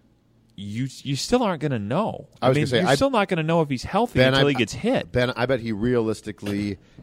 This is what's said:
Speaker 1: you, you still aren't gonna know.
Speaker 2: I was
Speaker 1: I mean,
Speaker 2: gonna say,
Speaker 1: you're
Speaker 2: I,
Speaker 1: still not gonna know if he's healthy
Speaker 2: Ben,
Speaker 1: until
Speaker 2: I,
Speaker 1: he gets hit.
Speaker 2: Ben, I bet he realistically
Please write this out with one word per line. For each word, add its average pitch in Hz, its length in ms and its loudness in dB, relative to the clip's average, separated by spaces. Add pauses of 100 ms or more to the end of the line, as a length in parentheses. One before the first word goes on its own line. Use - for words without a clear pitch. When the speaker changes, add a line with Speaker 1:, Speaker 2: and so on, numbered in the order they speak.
(540)
Speaker 1:
you, 107 340 -8 (140)
you 135 140 -4
still 247 260 0
aren't 185 200 -2
gonna 135 160 -2
know. 123 500 -4 (140)
Speaker 2:
I 123 60 4
was 135 80 6
Speaker 1:
I 147 40 2
mean, 156 40 2
Speaker 2:
gonna - 20 -2
say, 120 140 2
Speaker 1:
you're - 80 2
Speaker 2:
I, 135 80 6
Speaker 1:
still 269 140 2
not 208 180 0
gonna 165 140 -2
know 165 200 2
if 143 80 -4
he's 127 140 -4
healthy 214 340 -2
Speaker 2:
Ben, 131 160 6
Speaker 1:
until 139 140 4
Speaker 2:
I, - 20 2
Speaker 1:
he 143 40 2
gets 120 180 0
hit. 220 400 -2
Speaker 2:
Ben, 123 180 0
I 120 160 -2
bet 127 140 0
he 113 120 -4
realistically 104 1040 -2 (260)